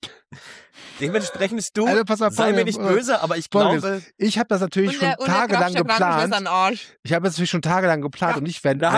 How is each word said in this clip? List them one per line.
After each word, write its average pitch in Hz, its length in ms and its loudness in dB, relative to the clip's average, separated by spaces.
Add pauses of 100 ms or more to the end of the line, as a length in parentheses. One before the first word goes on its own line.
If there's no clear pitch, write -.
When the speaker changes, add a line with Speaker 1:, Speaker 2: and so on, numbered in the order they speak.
(1000)
Speaker 1:
Dementsprechend, 196 640 -4
Stu, 214 220 -2
Speaker 2:
Also, 226 200 2
pass 214 160 -2
auf, 208 120 0
Speaker 1:
sei 220 180 0
mir 202 60 2
Speaker 2:
Folgendes, 185 200 0
Speaker 1:
nicht 202 80 -4
Speaker 2:
äh, 190 80 2
Speaker 1:
böse, 240 280 2
aber 165 160 0
ich 165 140 -6
Speaker 2:
Folgendes. 190 300 4
Speaker 1:
glaube 196 220 -4 (140)
Speaker 2:
Ich 208 220 0
hab 233 100 0
das 190 120 0
natürlich 190 300 0
Speaker 3:
Und 285 80 -4
Speaker 2:
schon 269 100 0
Speaker 3:
der, 262 100 -2
und 254 80 -4
der 180 80 2
Speaker 2:
tagelang 185 380 2
Speaker 3:
Grabstein 180 140 0
Speaker 2:
geplant. 170 440 2
Speaker 3:
ist - 60 -2
ein 196 100 -4
Arsch. 190 400 0 (160)
Speaker 2:
Ich 156 100 -4
hab 170 100 0
das 185 100 0
natürlich 170 160 -2
schon 170 120 -2
tagelang 170 400 0
geplant 151 320 -2
Speaker 3:
Ja. 147 40 -4
Speaker 2:
und 139 60 -4
nicht 165 200 -8
während 139 180 0
Speaker 1:
Da 165 100 2
haben 214 60 2